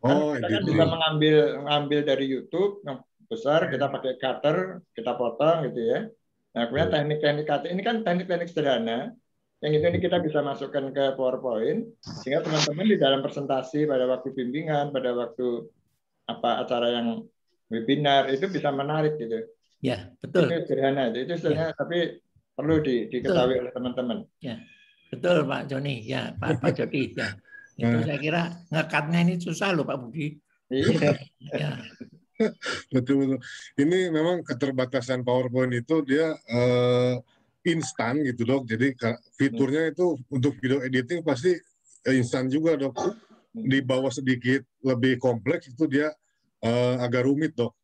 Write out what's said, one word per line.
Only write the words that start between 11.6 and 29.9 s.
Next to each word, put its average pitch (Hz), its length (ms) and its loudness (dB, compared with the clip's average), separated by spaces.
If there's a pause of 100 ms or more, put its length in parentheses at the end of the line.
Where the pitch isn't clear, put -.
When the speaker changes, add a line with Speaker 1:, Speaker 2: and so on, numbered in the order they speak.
Speaker 1:
sehingga 143 160 0
teman-teman 156 480 0
di 196 80 6
dalam 139 240 4
presentasi, 139 640 -2
pada 131 240 0
waktu 127 240 -2
bimbingan, 147 560 -2
pada 127 240 -2
waktu 120 560 -4 (560)
apa, 120 400 -2
acara 120 320 0
yang 117 320 -4 (420)
webinar, 139 560 2
itu 139 240 -2
bisa 147 160 -2
menarik 151 480 0
gitu. 113 320 -6 (320)
Speaker 3:
Ya, 113 400 -4
betul. 170 320 2
Speaker 1:
Itu 165 160 -4
sederhana, 135 480 2
itu 151 240 -4
sederhana, 156 320 0
Speaker 3:
Ya. - 80 -12
Speaker 1:
tapi 165 400 -2 (320)
perlu 151 320 0
di-, 113 240 0
Speaker 3:
Betul. 127 240 -2
Speaker 1:
diketahui 127 320 4
oleh 123 80 -8
teman-teman. 123 460 -4 (260)
Speaker 3:
Ya, 117 160 -10 (480)
betul, 151 400 2
Pak 135 240 -4
Joni. 135 320 -4
Ya, 117 320 -6
Pak, 120 240 -2
Pak - 160 2
Jody. 123 400 -4
Ya. 110 240 -6 (420)
Itu 117 100 2
Speaker 2:
Nah. 113 140 2
Speaker 3:
saya 143 140 -2
kira 156 220 0 (280)
ngekatnya 156 520 0
ini 175 160 4
susah 180 360 -2
loh, 160 100 2
Pak 139 160 -4